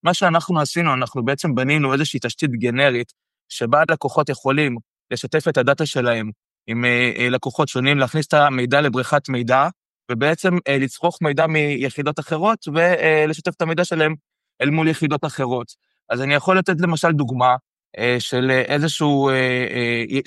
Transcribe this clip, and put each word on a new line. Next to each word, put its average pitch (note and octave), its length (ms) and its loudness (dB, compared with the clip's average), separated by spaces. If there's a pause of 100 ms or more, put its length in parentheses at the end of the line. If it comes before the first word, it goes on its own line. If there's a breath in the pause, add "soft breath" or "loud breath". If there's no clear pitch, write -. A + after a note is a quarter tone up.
מה F3 100 2
שאנחנו E3+ 460 2
עשינו, D#3 340 0
אנחנו B2+ 320 -4
בעצם C#3 300 -2
בנינו C3+ 380 2
איזושהי C#3 260 -2
תשתית B2+ 320 -4
גנרית, A#2+ 640 0 (360)
שבה C#3+ 400 0
הלקוחות D3 400 0
יכולים C3+ 480 0 (340)
לשתף D3 360 -2
את D3 100 0
הדאטה C#3 280 2
שלהם A#2 460 -2 (360)
עם, A#2 180 -2
אה, A#2+ 320 2
אה, B2 120 0
לקוחות B2+ 380 -2
שונים, C3+ 300 0
להכניס C#3 300 0
את - 60 0
המידע C#3 480 4
לבריכת C3+ 480 0
מידע, B2+ 380 2 (440)
ובעצם, D#3+ 460 0 (100)
אה, C#3 100 0
לצרוך C3+ 440 -2
מידע D#3 260 0
מיחידות D3 720 -2
אחרות, E3 480 -2
ו-, D3+ 120 -2
אה, D#3+ 480 4
לשתף D#3 300 -4
את - 40 -4
המידע E3 240 0
שלהם D#3+ 300 0 (460)
אל C#3 80 2
מול D#3+ 180 2
יחידות D3+ 380 -2
אחרות. B2 420 -4 (420)
אז A#2+ 120 -2
אני C#3 120 0
יכול F#3 240 2
לתת F3+ 240 2
למשל E3+ 300 2
דוגמה, B2+ 440 2 (420)
אה, A#2+ 220 0
של, B2+ 320 -2
אה, C3 100 4
איזשהו, C#3+ 680 0
אה, C3 40 2
אה, B2 920 -2